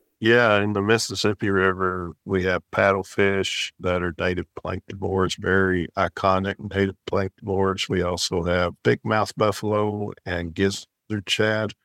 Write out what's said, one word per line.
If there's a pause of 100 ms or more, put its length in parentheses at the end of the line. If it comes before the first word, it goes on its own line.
(200)
Yeah,
in
the
Mississippi
River, (100)
we
have (100)
paddlefish
that
are
native (120)
planktivores,
very
iconic (180)
native (100)
planktivores.
We
also
have (100)
big
mouth
buffalo (120)
and
gizzard (400)
shad. (120)